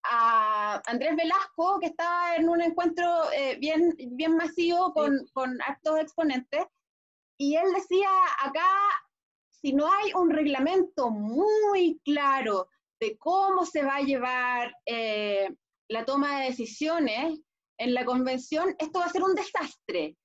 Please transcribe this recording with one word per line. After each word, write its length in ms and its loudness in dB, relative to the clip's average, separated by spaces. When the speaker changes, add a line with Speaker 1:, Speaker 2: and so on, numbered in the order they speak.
Speaker 1:
a 800 2
Andrés 300 -2
Velasco, 640 0
que 60 -4
estaba 500 -2
en 120 2
un 120 2
encuentro, 720 0
eh, 260 -2
bien, 360 2
bien 240 0
masivo 560 0
con, 260 0
Speaker 2:
Sí. 140 -8
Speaker 1:
con 300 -4
hartos 380 -2
exponentes, 640 -2
y 180 0
él 180 2
decía, 340 0
"Acá, 260 0
si 220 -4
no 180 2
hay 240 2
un 160 4
reglamento 800 0
muy 960 2
claro 640 0
de 180 -4
cómo 480 2
se 160 -2
va 140 0
a 60 -2
llevar, 720 -2
eh, 600 -2
la 160 -4
toma 360 0
de 100 -2
decisiones 880 -2
en 160 0
la 100 -2
convención, 720 -2
esto 220 -4
va 60 0
a 40 -4
ser 140 0
un 100 2
desastre". 920 -6